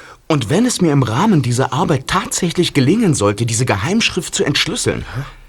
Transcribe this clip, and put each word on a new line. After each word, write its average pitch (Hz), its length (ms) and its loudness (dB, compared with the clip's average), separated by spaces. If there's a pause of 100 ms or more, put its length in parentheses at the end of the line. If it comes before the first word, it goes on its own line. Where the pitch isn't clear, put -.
(260)
Und 123 240 0
wenn 214 160 4
es - 140 -2
mir 165 120 4
im 139 100 4
Rahmen 151 400 2
dieser 120 300 -2
Arbeit 160 360 -2
tatsächlich 175 680 -2
gelingen 160 400 4
sollte, 104 320 0
diese 113 200 -2
Geheimschrift 160 680 -2
zu 196 100 -2
entschlüsseln, 135 600 -2 (440)